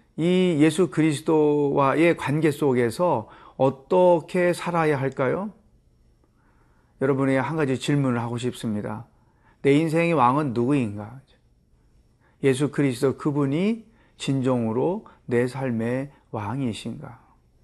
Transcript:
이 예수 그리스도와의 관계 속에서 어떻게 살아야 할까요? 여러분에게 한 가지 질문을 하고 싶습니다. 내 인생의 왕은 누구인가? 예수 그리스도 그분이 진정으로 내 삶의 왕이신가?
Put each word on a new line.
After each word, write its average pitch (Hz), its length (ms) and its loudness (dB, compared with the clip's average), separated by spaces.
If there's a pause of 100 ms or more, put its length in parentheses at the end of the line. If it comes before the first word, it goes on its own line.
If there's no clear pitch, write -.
(180)
이 180 420 2
예수 160 320 2
그리스도와의 147 1200 2
관계 151 360 0
속에서 127 760 0 (300)
어떻게 175 960 2
살아야 165 460 0
할까요? 139 520 -2 (1500)
여러분에게 135 380 0
한 139 180 -4
가지 131 220 -2
질문을 135 420 0
하고 120 160 -6
싶습니다. 113 680 -6 (560)
내 139 100 4
인생의 165 400 2
왕은 135 400 2
누구인가? 120 680 -2 (1200)
예수 135 260 2
그리스도 135 480 0
그분이 156 680 -2 (300)
진정으로 131 880 -2 (180)
내 123 220 0
삶의 127 640 -4 (180)
왕이신가? 117 880 -8 (440)